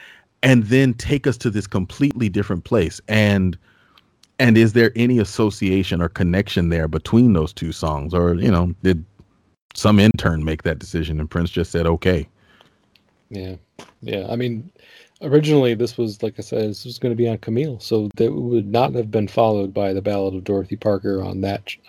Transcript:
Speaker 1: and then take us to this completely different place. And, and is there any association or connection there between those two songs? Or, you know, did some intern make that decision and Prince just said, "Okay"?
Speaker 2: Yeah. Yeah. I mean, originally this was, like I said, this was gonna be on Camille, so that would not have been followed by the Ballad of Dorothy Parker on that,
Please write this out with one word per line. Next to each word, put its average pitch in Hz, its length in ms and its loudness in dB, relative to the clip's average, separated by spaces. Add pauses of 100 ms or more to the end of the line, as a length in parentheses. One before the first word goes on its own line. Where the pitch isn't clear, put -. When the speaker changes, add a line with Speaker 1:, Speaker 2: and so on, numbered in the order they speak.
(440)
Speaker 1:
and 127 200 6
then 127 300 4
take 131 340 -4
us 123 100 0
to - 120 -4
this 101 180 -4
completely 120 600 -2
different 95 340 -4
place. 92 440 0
And, 101 500 2 (840)
and 120 180 6
is 113 160 6
there 117 220 4
any 120 240 2
association 98 840 -2
or 85 80 0
connection 90 600 0
there 82 180 0
between 110 460 2
those 78 200 0
two 82 180 -8
songs? 76 420 -6
Or, 87 220 2
you 107 140 0
know, 87 240 2 (100)
did 90 200 0 (720)
some 107 240 4
intern 90 440 4
make 78 200 -4
that 78 160 -2
decision 78 400 -6
and 78 100 -6
Prince 87 220 -2
just 87 200 -4
said, 85 140 0
"Okay"? 82 420 0 (1000)
Speaker 2:
Yeah. 95 260 -12 (460)
Yeah. 104 280 -8
I 113 60 -6
mean, 123 360 -6 (500)
originally 147 540 2
this 110 220 -4
was, 110 260 -6
like 113 140 -6
I - 40 -10
said, 110 300 -4
this - 140 -14
was 123 140 -14
gonna 120 160 -2
be 117 140 0
on 110 80 -4
Camille, 120 420 -6
so 107 360 -2
that 117 180 0
would 120 380 -2
not 127 240 2
have 113 160 -4
been 107 160 0
followed 104 460 0
by 98 200 -2
the 95 80 -4
Ballad 98 340 -2
of 92 80 -10
Dorothy 98 320 -4
Parker 98 480 -2
on 95 180 -6
that, 98 280 -4 (200)